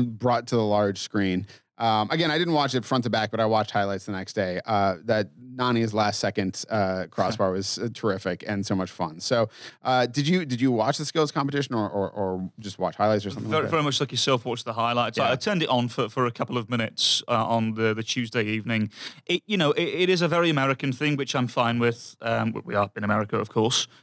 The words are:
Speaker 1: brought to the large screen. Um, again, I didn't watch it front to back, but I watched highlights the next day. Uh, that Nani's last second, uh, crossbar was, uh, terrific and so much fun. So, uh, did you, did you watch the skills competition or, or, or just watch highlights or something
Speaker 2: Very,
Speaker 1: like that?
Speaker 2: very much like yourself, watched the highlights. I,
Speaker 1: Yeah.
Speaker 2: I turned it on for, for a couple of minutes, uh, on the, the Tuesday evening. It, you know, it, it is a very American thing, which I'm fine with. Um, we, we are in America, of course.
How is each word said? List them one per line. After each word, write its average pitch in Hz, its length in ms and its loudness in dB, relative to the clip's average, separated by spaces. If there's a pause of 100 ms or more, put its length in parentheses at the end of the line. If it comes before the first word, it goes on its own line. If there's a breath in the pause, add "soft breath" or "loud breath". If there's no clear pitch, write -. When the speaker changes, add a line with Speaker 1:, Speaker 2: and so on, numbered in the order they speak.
(200)
Speaker 1:
brought 120 280 2
to 127 80 0
the 113 80 4
large 104 360 4
screen. 98 460 0 (320 loud breath)
Um, 107 340 2
again, 165 180 2
I 151 80 2
didn't 170 180 2
watch 139 200 0
it 123 80 0
front 127 220 0
to 120 40 0
back, 107 220 0
but 107 80 -4
I 113 60 4
watched 107 260 2
highlights 98 340 -2
the 107 60 -8
next 98 220 -8
day. 92 320 -2
Uh, 98 400 2
that 110 240 2 (100)
Nani's 123 540 0
last 104 260 2
second, 98 500 -2
uh, 92 400 0
crossbar 95 440 0
was, 98 260 -4
uh, 117 140 -4
terrific 95 520 -2
and 101 200 -2
so 104 100 -2
much 92 160 -2
fun. 82 300 -6
So, 117 280 2 (340 loud breath)
uh, 127 220 2
did 139 220 -2
you, 185 180 4
did 127 140 -4
you 131 140 4
watch 117 240 2
the 151 80 -4
skills 151 260 0
competition 139 440 -2
or, 107 140 0
or, 98 200 -2
or 92 400 -4 (100)
just 101 200 -10
watch 90 180 -2
highlights 104 280 2
or 101 40 -4
something 104 200 -8
Speaker 2:
Very, 156 140 2
Speaker 1:
like - 80 -2
that? 165 60 2
Speaker 2:
very 151 60 2
much 143 180 0
like 139 100 -4
yourself, 127 320 0
watched 120 220 -6
the 117 80 -6
highlights. 117 460 0
I, 117 80 2
Speaker 1:
Yeah. 120 40 2
Speaker 2:
I 127 60 2
turned 185 260 0
it - 60 -2
on 123 180 2
for, 117 220 -2
for 127 160 0
a 120 60 0
couple 127 260 -4
of 110 120 -4
minutes, - 600 0
uh, 113 180 2
on 113 280 0
the, 110 180 2
the 107 100 -4
Tuesday 117 400 -2
evening. 107 480 -2 (340 loud breath)
It, 180 200 -2
you 208 100 -2
know, 156 160 4
it, 165 120 2
it 170 260 0
is 180 120 2
a 175 60 2
very 170 220 2
American 135 420 2
thing, 147 240 0
which 135 180 -4
I'm 127 140 0
fine 117 320 0
with. 117 420 0
Um, 113 300 0
we, 110 140 -6
we - 100 -4
are 101 220 2
in 104 80 -4
America, 104 320 0
of 104 100 -2
course. 117 400 0 (160 soft breath)